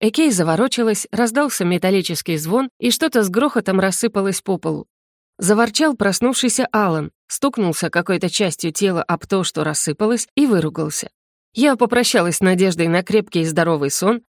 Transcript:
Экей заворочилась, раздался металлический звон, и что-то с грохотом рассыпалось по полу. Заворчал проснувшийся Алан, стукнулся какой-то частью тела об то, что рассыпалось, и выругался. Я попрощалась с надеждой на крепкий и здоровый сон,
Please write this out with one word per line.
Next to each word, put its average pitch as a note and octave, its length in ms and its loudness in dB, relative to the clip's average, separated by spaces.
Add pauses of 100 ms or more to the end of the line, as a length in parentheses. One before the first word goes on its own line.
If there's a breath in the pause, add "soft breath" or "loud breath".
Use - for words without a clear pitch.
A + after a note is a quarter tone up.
Экей D4 300 2
заворочилась, G#3 800 0
раздался A#3 540 0
металлический F3 720 0
звон, G#3 320 -2 (100)
и A#3+ 100 0
что-то B3 320 2
с G3 80 0
грохотом G3+ 500 0
рассыпалось G3 640 -2
по F#3 160 -2
полу. D#3+ 300 -6 (500)
Заворчал A3+ 580 2
проснувшийся A#3 760 0
Алан, E3+ 400 0 (160)
стукнулся F#3+ 640 -2
какой-то F3 400 0
частью E3+ 440 -2
тела F#3 300 0
об - 240 -4
то, F#3+ 160 0
что D#3 200 -4
рассыпалось, D#3+ 720 -2
и C#4 120 4
выругался. D#3 640 -2 (420)
Я C4+ 220 2
попрощалась A3 600 2
с - 40 -6
надеждой F#3 460 2
на E3+ 160 0
крепкий G3+ 380 0
и D#3+ 40 0
здоровый D#3+ 460 0
сон, A3+ 380 0